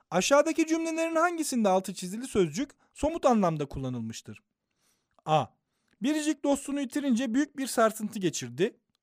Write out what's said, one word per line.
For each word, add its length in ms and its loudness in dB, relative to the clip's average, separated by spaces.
Aşağıdaki 560 4
cümlelerin 480 -2
hangisinde 540 2
altı 240 2
çizili 340 -10
sözcük 440 0
somut 320 -2
anlamda 400 4
kullanılmıştır? 800 -10
A. 200 2
Biricik 420 0
dostunu 380 0
yitirince 520 0
büyük 240 0
bir 100 -6
sarsıntı 520 0
geçirdi. 580 -4